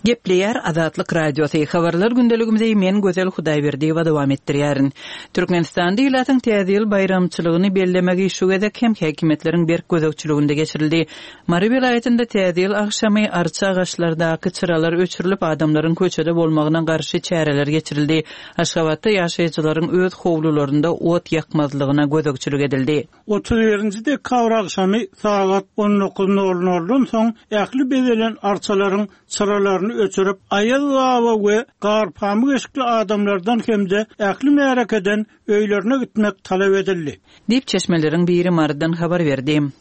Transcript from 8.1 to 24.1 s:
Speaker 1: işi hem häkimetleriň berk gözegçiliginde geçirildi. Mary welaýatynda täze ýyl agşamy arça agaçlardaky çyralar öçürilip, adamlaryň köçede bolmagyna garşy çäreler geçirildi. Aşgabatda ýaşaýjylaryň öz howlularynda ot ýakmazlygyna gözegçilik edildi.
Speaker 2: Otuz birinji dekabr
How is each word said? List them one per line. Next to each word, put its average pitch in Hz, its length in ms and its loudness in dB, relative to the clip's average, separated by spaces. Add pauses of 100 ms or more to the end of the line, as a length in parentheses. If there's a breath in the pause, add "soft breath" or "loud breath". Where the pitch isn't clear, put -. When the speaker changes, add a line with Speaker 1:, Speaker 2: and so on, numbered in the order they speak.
Speaker 1:
işi 190 260 -2 (360)
hem 233 120 2
häkimetleriň 160 760 0
berk 170 220 -2
gözegçiliginde 151 640 0
geçirildi. 156 520 0 (420 loud breath)
Mary 175 200 2
welaýatynda 240 580 2
täze 185 360 0
ýyl 196 220 0
agşamy 208 480 0
arça 175 360 -2
agaçlardaky 170 840 -2
çyralar 165 440 0
öçürilip, 180 500 -2
adamlaryň 156 520 0
köçede 165 400 0
bolmagyna 160 460 2
garşy 156 360 -2
çäreler 151 520 0
geçirildi. 151 540 0 (340 loud breath)
Aşgabatda 160 520 0
ýaşaýjylaryň 165 800 0 (160)
öz 185 100 0
howlularynda 156 800 0
ot 170 400 -2
ýakmazlygyna 143 800 0
gözegçilik 143 580 -2
edildi. 139 400 0 (200 soft breath)
Speaker 2:
Otuz 208 300 -2
birinji 214 480 0
dekabr 247 460 0